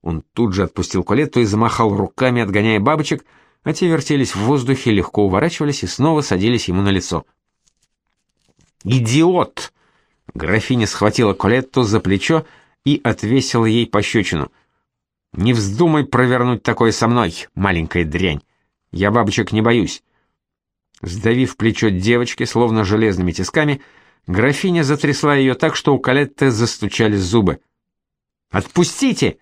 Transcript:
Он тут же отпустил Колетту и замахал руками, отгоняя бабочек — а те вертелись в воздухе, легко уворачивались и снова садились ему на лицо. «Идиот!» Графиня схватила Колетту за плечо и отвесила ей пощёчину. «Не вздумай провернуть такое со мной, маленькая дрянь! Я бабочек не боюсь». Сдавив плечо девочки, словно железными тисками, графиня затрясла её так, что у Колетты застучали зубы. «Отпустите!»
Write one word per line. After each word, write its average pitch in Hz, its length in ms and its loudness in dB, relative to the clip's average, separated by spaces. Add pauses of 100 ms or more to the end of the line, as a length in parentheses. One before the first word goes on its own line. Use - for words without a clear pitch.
Он 82 220 -6 (100)
тут 113 200 0
же 95 100 0
отпустил 90 400 -4
Колетту 135 360 0
и 117 60 4
замахал 110 500 0
руками, 120 460 -2
отгоняя 104 380 0
бабочек — 151 460 -2 (380)
а 151 100 -4
те 180 140 0
вертелись 147 480 0
в 98 40 -6
воздухе, 127 520 0
легко 101 340 2
уворачивались 143 580 -2
и 92 40 -6
снова 151 340 0
садились 107 460 0
ему 92 140 0
на 101 80 0
лицо. 90 360 -2 (1600)
«Идиот!» 131 920 0 (600)
Графиня 104 540 0
схватила 107 460 2
Колетту 127 500 0
за 104 160 2
плечо 160 460 0 (400)
и 143 180 0
отвесила 120 600 0
ей 113 220 0
пощёчину. 98 640 -2 (840)
«Не 117 200 0
вздумай 127 520 0
провернуть 123 580 0
такое 113 280 2
со 117 160 0
мной, 117 480 -2
маленькая 87 500 0
дрянь! 82 360 -2 (500)
Я 98 200 0
бабочек 107 400 0
не 110 100 0
боюсь». 113 420 0 (1000)
Сдавив 113 540 -2
плечо 110 340 0
девочки, 117 560 0
словно 113 380 0
железными 95 480 0
тисками, 143 500 -2 (460)
графиня 143 560 0
затрясла 143 520 0
её 131 200 2
так, 160 200 -2
что - 180 2
у 127 60 2
Колетты 135 520 0
застучали 107 680 0
зубы. 95 420 2 (880)
«Отпустите!» - 920 -2